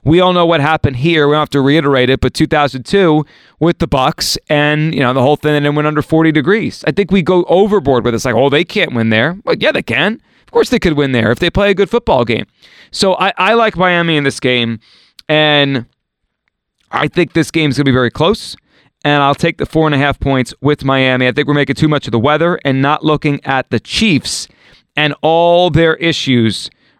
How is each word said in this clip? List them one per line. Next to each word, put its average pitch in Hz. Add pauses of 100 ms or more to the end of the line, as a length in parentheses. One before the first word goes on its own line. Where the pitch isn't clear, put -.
We 160
all 185
know 175
what 165
happened 147
here. 156
We 147
don't 151
have 151
to 143
reiterate 139
it, 131
but 131
two -
thousand 143
two 160 (340)
with 170
the 156
Bucs 135 (100)
and, 151
you -
know, 127
the 131
whole 143
thing, 151
and 147
it 147
went 147
under 151
forty 160
degrees. 156
I 156
think 196
we 196
go 175
overboard 165
with 117
it. -
It's 104
like, 120
"Oh, 131
they 143
can't 170
win 113
there." 123
Well, -
yeah, 294
they -
can. 156 (260)
Of -
course 466
they 240
could 165
win 139
there 110
if 120
they 175
play 202
a 202
good 190
football 165
game. 110 (460)
So 190
I, 190
I 190
like 226
Miami 170
in 143
this 135
game, 120 (480)
and 147 (1040)
I 143
think 170
this 160
game's 151
gonna 147
be 139
very 123
close, - (480)
and 147
I'll 139
take 170
the -
four 156
and 151
a 139
half 139
points 131
with 143
Miami. 131
I -
think 139
we're 143
making 143
too 160
much 151
of -
the 117
weather 151
and 135
not 143
looking 147
at 135
the 120
Chiefs - (480)
and 151
all 170
their 160
issues 123 (320)